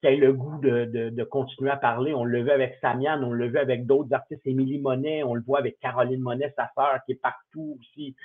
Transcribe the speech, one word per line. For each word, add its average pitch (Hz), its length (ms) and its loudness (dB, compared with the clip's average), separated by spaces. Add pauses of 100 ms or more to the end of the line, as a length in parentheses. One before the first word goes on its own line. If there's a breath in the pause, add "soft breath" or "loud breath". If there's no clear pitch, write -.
qu'il 151 100 4
ait 139 60 6
le 135 160 6
goût 143 280 -4
de, 120 260 2
de, 113 240 -4
de 117 140 -4
continuer 135 460 -4
à 139 60 0
parler. 127 380 0
On 120 100 -2
l'a 120 180 0
vu 127 80 2
avec 131 300 2
Samian, 139 420 0
on 120 100 -4
l'a 120 160 -2
vu 123 100 -2
avec 127 280 0
d'autres 135 280 4
artistes, 131 320 -6
Émilie 135 320 0
Monet, 139 460 -2
on 123 100 -2
le 117 80 -4
voit 135 160 0
avec 131 220 -4
Caroline 127 400 0
Monet, 127 360 -4
sa 120 180 -4
sœur, 135 300 2
qui - 80 -6
est 123 80 -6
partout 151 600 -8
aussi. 139 340 -16 (100)